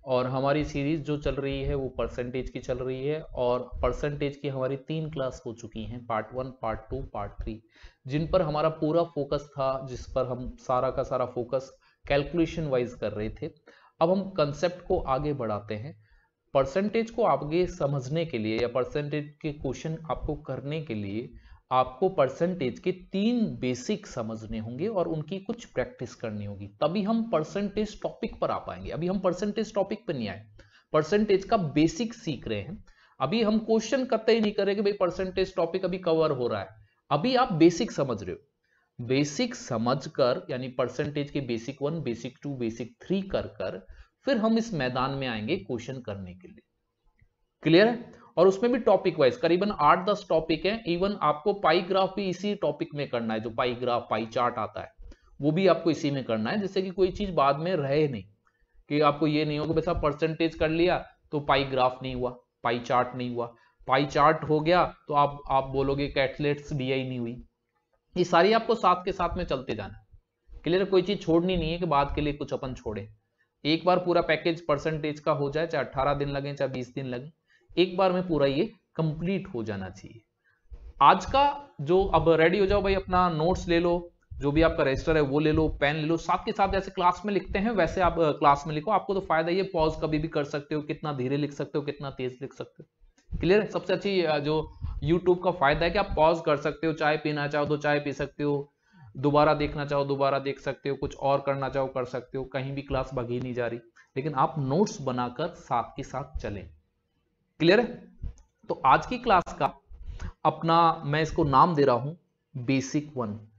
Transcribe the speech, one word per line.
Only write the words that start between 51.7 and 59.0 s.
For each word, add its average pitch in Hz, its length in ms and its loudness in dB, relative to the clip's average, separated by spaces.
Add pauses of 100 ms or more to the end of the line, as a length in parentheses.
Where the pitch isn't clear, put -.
ग्राफ 185 340 0
भी 202 140 -2
इसी 202 260 -4
टॉपिक - 400 -2
में 143 140 -4
करना 117 240 -2
है, 110 60 -2
जो 117 100 -6
पाई 123 260 -2
ग्राफ, 120 360 -2
पाई 113 140 0
चार्ट 120 300 0
आता 104 260 -6
है, - 120 -16 (480)
वो 143 100 2
भी 190 160 4
आपको 165 240 4
इसी 143 200 0
में 135 120 -2
करना 110 260 -2
है, 202 120 -2
जिससे 190 200 -2
कि 190 80 -4
कोई 185 220 2
चीज 196 180 -4
बाद 143 260 4
में 170 200 -2
रहे 147 320 2
नहीं, 110 160 -6 (640)
कि 147 100 2
आपको 151 280 4